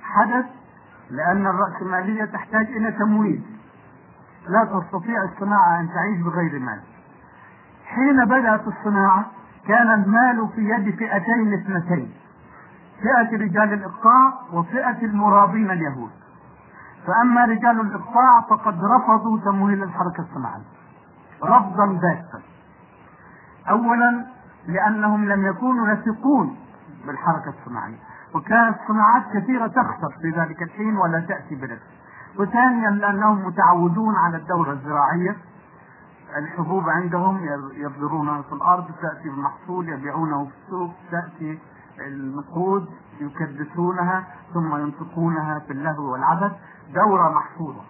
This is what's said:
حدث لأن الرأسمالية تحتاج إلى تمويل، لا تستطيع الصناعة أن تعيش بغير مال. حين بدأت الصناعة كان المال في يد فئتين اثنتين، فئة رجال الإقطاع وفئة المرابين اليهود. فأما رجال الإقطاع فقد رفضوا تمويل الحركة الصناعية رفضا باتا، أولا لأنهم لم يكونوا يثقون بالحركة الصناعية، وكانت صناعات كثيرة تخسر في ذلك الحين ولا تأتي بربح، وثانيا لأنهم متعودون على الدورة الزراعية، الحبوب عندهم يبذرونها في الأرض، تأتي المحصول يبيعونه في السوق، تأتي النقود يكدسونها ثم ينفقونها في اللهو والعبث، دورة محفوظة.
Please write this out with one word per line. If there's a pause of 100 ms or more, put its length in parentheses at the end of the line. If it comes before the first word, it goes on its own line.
حدث (640)
لأن
الرأسمالية
تحتاج
إلى
تمويل، (1040)
لا
تستطيع
الصناعة
أن
تعيش
بغير
مال. (1040)
حين
بدأت
الصناعة (420)
كان
المال
في
يد
فئتين
اثنتين، (880)
فئة
رجال
الإقطاع (200)
وفئة
المرابين
اليهود. (960)
فأما
رجال
الإقطاع
فقد
رفضوا
تمويل
الحركة
الصناعية (680)
رفضا
باتا، (1300)
أولا (420)
لأنهم
لم
يكونوا
يثقون (500)
بالحركة
الصناعية، (380)
وكانت (100)
صناعات (100)
كثيرة
تخسر (120)
في
ذلك
الحين
ولا
تأتي
بربح، (560)
وثانيا
لأنهم
متعودون
على
الدورة
الزراعية، (1000)
الحبوب
عندهم (340)
يبذرونها
في
الأرض، (160)
تأتي
المحصول
يبيعونه
في (140)
السوق، (180)
تأتي (480)
النقود (340)
يكدسونها (300)
ثم
ينفقونها
في
اللهو
والعبث، (420)
دورة
محفوظة.